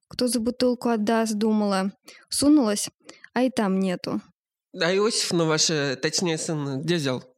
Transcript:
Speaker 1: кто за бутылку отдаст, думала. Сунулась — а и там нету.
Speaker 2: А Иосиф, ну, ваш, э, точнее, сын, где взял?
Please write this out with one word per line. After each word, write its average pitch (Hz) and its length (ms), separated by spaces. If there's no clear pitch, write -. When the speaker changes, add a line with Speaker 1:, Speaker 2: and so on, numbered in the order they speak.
Speaker 1:
кто - 200
за 240 120
бутылку 247 500
отдаст, 226 440
думала. 208 580
Сунулась — 269 600
а 247 100
и 262 60
там 196 300
нету. 190 420
Speaker 2:
А 175 160
Иосиф, 208 360
ну, 170 140
ваш, 156 240
э, 143 260
точнее, 160 420
сын, 143 440
где 160 140
взял? 135 280